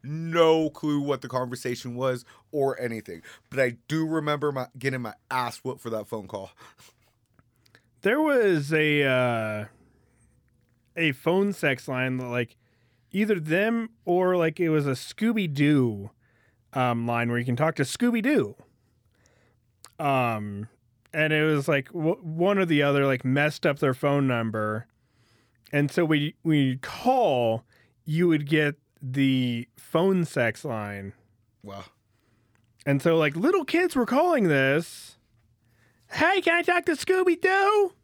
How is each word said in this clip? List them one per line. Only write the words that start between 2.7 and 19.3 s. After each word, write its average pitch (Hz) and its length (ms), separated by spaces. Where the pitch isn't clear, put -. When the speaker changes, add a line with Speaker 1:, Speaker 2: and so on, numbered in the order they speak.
Speaker 1:
anything. 107 420
But 127 80
I 123 180
do 160 200
remember 151 440
my, 131 180
getting 131 240
my 110 120
ass 127 280
whooped - 240
for 117 80
that 110 160
phone 104 200
call. 98 260
Speaker 2:
There 240 180
was 202 520
a, 151 300
uh, 117 600
a 160 160
phone 190 400
sex 139 360
line 127 300
that, 127 100
like, 120 280
either 208 300
them 214 500
or, 180 320
like, 160 240
it 170 100
was 151 160
a 139 60
Scooby-Doo, 143 1160
um, 120 340
line 120 220
where 120 100
you 120 60
can 123 120
talk 156 180
to 151 80
Scooby-Doo. 233 720